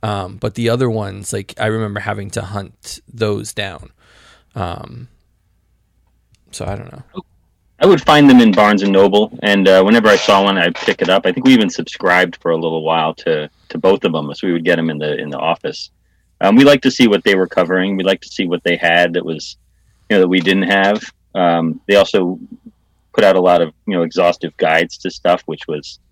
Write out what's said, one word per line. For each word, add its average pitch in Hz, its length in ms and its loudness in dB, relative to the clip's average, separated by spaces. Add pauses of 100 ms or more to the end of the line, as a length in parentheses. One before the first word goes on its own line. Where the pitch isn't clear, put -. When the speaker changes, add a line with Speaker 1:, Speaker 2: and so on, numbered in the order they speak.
Speaker 1:
Um, 101 340 -8
but 107 160 -8
the 117 160 -4
other 123 200 0
ones, 101 440 -8
like, 101 260 -10
I - 80 -2
remember 107 340 -6
having 104 300 -8
to 110 120 -8
hunt 98 560 -14 (120)
those 107 420 -6
down. 98 380 -12 (640)
Um, 98 540 -12 (1400)
so - 140 -12
I 95 100 -8
don't 101 160 -16
know. 135 120 -20 (800)
Speaker 2:
I 147 40 2
would 190 160 4
find 147 280 6
them 127 120 8
in 110 100 6
Barnes 104 320 4
and 101 80 0
Noble, 98 400 4 (100)
and, 101 240 2
uh, 95 180 6
whenever 110 260 2
I 117 80 0
saw 98 260 2
one, 98 140 0
I'd 85 180 -2
pick - 260 -4
it - 60 -2
up. 92 180 0
I 92 60 -2
think 127 140 -4
we 131 80 6
even 107 160 4
subscribed 90 720 -2
for 85 100 -2
a 80 60 0
little 80 260 -4
while 80 320 -2
to, 76 340 -4 (200)
to - 80 -10
both 95 260 0
of 92 80 0
them, 73 220 -8
so - 140 -8
we 90 40 -2
would 85 140 -4
get 87 120 0
'em 82 120 -4
in 76 80 -8
the, 76 200 -6
in 73 120 -10
the 71 80 -10
office. - 520 -6 (520)
Um, 101 160 4
we 139 80 6
liked 143 180 4
to 131 80 2
see 123 160 2
what 101 160 2
they 101 120 2
were 92 120 0
covering. 92 480 -2
We 95 80 -4
liked 95 200 -2
to - 60 -20
see 95 180 -8
what 87 180 -6
they 87 100 0
had 85 380 0
that - 100 -4
was, 80 320 -12 (540)
you 107 80 2
know, 92 40 4
that 92 60 4
we 92 140 0
didn't 95 220 0
have. 98 380 0 (340)
Um, 85 520 -2
they 101 80 2
also 95 420 0 (760)
put 113 100 0
out 95 140 4
a 92 40 0
lot 87 200 4
of, 78 120 -4 (140)
you 104 60 -4
know, 85 100 -2
exhaustive 87 540 -2
guides 82 400 0
to 90 140 -10
stuff, - 340 -2
which 78 200 -12
was - 340 -12 (120)